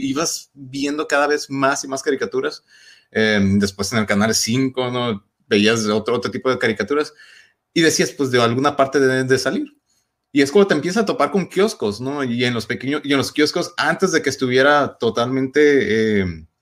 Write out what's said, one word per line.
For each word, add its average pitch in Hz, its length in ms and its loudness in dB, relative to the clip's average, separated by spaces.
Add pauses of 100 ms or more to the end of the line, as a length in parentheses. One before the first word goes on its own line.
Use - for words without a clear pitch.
ibas 151 440 -4
viendo 143 540 -6
cada 143 200 2
vez 147 220 -2
más 139 340 -2
y 143 40 -12
más 135 140 -6
caricaturas. 131 600 -4 (480)
Em, 104 480 2
después 98 340 -4
en 113 60 0
el 104 60 0
canal 107 280 0
cinco, 127 580 -2
¿no? 120 340 -4 (220)
Veías 110 380 2
otro, 107 300 0
otro - 160 -4
tipo 127 180 -2
de 123 80 0
caricaturas. 123 560 -2 (600)
Y 160 80 2
decías, 165 300 2
pues, 131 200 -4
de 123 100 4
alguna 131 340 2
parte 139 240 2
deben 131 280 2
de 131 100 4
salir. 208 400 -4 (560)
Y 143 80 4
es 139 100 2
cuando 202 160 6
te 185 60 2
empiezas 180 300 0
a - 20 -2
topar 226 260 0
con 185 160 -2
kioscos, 120 540 -2
¿no? 139 220 -6
Y 120 200 -2
en 123 100 0
los 113 120 -4
pequeños, 127 380 -4
y 143 80 -2
en 139 80 2
los - 120 -2
kioscos, - 460 0
antes 165 340 0
de 160 100 2
que 143 80 -2
estuviera 131 680 2
totalmente, 123 1200 2
em, 82 280 -4 (140)